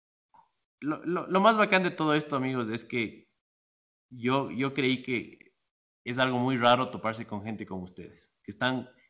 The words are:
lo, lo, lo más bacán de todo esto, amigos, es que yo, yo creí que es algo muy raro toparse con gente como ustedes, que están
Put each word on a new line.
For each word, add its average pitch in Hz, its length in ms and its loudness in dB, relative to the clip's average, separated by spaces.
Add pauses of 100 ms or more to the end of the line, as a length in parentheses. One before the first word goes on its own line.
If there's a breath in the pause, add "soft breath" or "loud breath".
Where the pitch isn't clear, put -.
(800)
lo, 147 260 -6
lo, 165 220 -4
lo 185 140 2
más 220 160 6
bacán 202 240 4
de 180 100 0
todo 151 220 0
esto, 151 220 0
amigos, 131 340 -2
es 117 160 -4
que 113 420 -6 (840)
yo, 127 400 0
yo 135 240 -2
creí 131 260 0
que - 540 -8 (480)
es 123 160 -6
algo 127 180 2
muy 127 200 2
raro 123 320 6
toparse 113 360 -6
con 104 180 -8
gente 107 220 -8
como 92 180 -8
ustedes, - 480 -20 (120)
que - 80 -14
están 127 380 -2 (200)